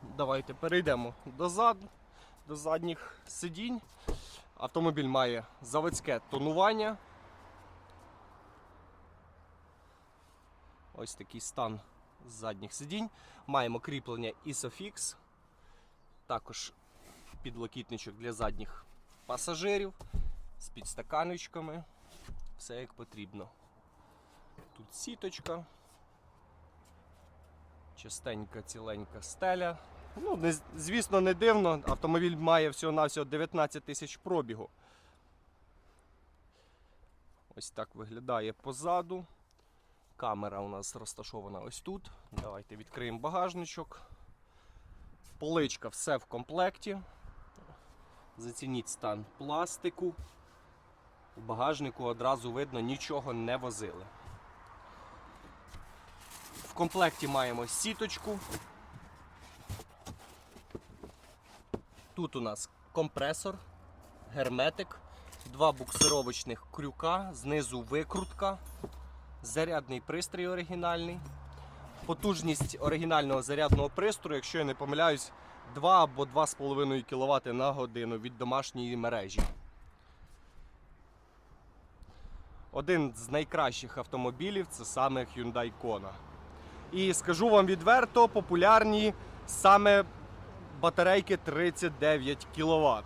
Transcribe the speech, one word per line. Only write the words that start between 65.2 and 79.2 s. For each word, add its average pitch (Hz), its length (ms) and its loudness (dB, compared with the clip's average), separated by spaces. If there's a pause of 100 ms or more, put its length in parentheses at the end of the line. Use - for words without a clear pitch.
два 139 260 4
буксировочних 131 1000 0
крюка, 170 600 -2
знизу 127 480 -2
викрутка, 185 760 -2 (840)
зарядний 135 580 -2
пристрій 180 460 -4
оригінальний. 175 720 -2 (880)
Потужність 160 720 0
оригінального 147 640 2
зарядного 143 480 4
пристрою, 185 460 0
якщо 135 220 -4
я 156 60 2
не 135 100 0
помиляюсь, 147 580 2 (440)
два 175 280 8
або 135 220 2
два 143 220 2
з - 60 -4
половиною 139 500 0
кіловати 131 500 2
на 131 180 2
годину 117 460 -4
від 120 200 -8
домашньої 123 600 -2
мережі. 113 440 0 (3250)